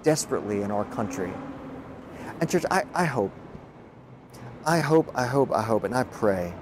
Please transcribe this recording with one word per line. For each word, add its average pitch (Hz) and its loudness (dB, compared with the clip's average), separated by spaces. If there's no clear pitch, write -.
desperately 107 2
in 101 -2
our 104 0
country. 95 -4
And 165 2
church, 175 2
I, 185 4
I 170 2
hope, 123 2
I 165 4
hope, 156 4
I 127 2
hope, 131 2
I 104 2
hope, 110 2
and 101 0
I 127 4
pray 92 0